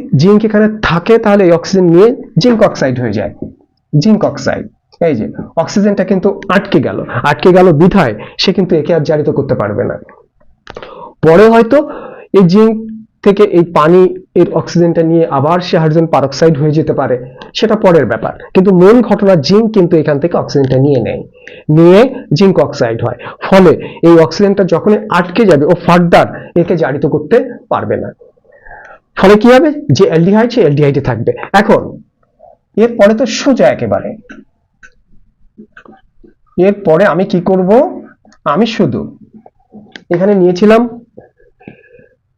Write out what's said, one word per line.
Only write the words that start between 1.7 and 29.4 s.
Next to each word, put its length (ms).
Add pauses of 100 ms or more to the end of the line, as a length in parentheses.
নিয়ে 140 (340)
জিঙ্ক 180 (100)
অক্সাইড 320
হয়ে 180
যায়, 120 (640)
জিঙ্ক 280 (100)
অক্সাইড। 340 (420)
এই 80
যে 100 (320)
অক্সিজেনটা 460
কিন্তু 460
আটকে 300
গেল, 180 (320)
আটকে 280
গেল 140
বিধায় 440 (220)
সে 160
কিন্তু 220
একে 180
আর 160
জারিত 200
করতে 260
পারবে 280
না। 120 (1300)
পরে 260
হয়তো 240 (560)
এই 100 (100)
জিঙ্ক 200 (520)
থেকে 180
এই 200 (140)
পানি 240 (340)
এর 180
অক্সিজেনটা 500
নিয়ে 240 (100)
আবার 220
সে 180
হাইড্রোজেন 300
পারক্সাইড 500
হয়ে 140
যেতে 220
পারে, 220 (380)
সেটা 220
পরের 300
ব্যাপার। 280 (200)
কিন্তু 180
মূল 300
ঘটনা 340
জিঙ্ক 380
কিন্তু 240
এখান 220
থেকে 180
অক্সিজেনটা 400
নিয়ে 240
নেয়, 220 (460)
নিয়ে 320 (360)
জিঙ্ক 220
অক্সাইড 460
হয়। 120 (300)
ফলে 240 (360)
এই 80 (100)
অক্সিজেনটা 380
যখনই 340 (120)
আটকে 360
যাবে 200
ও 80 (120)
further 400 (360)
একে 160
জারিত 280
করতে 320 (320)
পারবে 280
না। 120 (1040)
ফলে 260